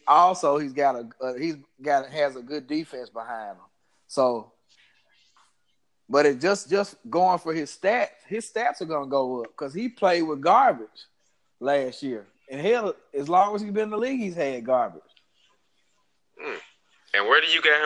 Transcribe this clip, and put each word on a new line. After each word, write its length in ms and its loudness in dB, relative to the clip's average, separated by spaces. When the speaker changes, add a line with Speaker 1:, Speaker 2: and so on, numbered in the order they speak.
Speaker 1:
also, 500 6
he's 160 -6
got 220 2
a, 120 -10
uh, 120 -6
he's 200 -6
got, 280 0
has 260 -2
a 60 -14
good 260 -10
defense 420 -8
behind 420 -10
him. 120 -18
So, 440 -2
but 160 4
it 160 2
just, 280 -2
just 260 -2
going 300 2
for 140 -6
his 220 -6
stats, 340 0
his 240 -8
stats 300 -4
are 40 -8
gonna 220 -4
go 360 -2
up 120 -16
'cause 180 -10
he 140 -6
played 360 2
with 180 -4
garbage 680 2
last 420 -2
year. 240 -8
And 80 -10
hell, 340 0
as 160 -6
long 260 4
as 60 -4
he's 100 -8
been 140 -2
in 60 -10
the 60 -6
league, 220 -4
he's 160 -6
had 300 -4
garbage. 360 0
Speaker 2:
Hmm. 180 -10
And 120 2
where 140 6
do 60 6
you 140 2
got 240 6